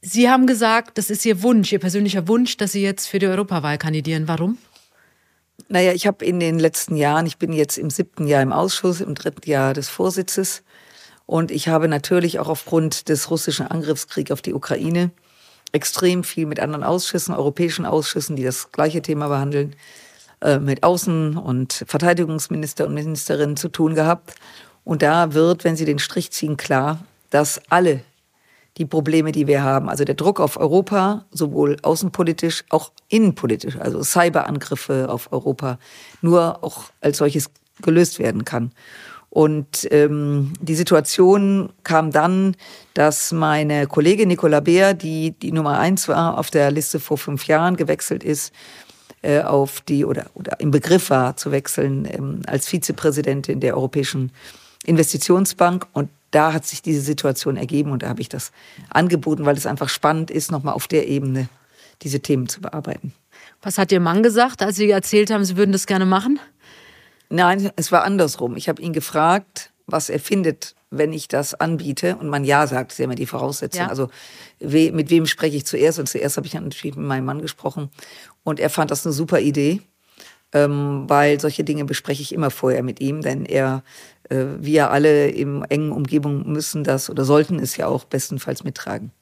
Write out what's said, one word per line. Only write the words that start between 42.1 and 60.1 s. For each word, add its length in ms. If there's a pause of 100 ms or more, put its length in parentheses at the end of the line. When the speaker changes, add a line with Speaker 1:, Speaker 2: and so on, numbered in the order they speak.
Speaker 2:
dann, 440 (380)
dass 400
meine 540
Kollegin 420
Nicola 320
Beer, 320
die 400
die 200
Nummer 260
eins 280
war 300
auf 140
der 200
Liste 300
vor 160
fünf 300
Jahren, 300
gewechselt 480
ist, 280 (680)
äh, 180
auf 400
die, 240
oder, 300
oder 260
im 100
Begriff 380
war 280
zu 140
wechseln, 600
ähm, 360
als 220
Vizepräsidentin 920
der 140
Europäischen 580 (520)
Investitionsbank. 1120
Und 160 (200)
da 220
hat 140
sich 160
diese 180
Situation 560
ergeben 340
und 120
da 60
habe 120
ich 80
das 240 (380)
angeboten, 560
weil 100
es 80
einfach 240
spannend 420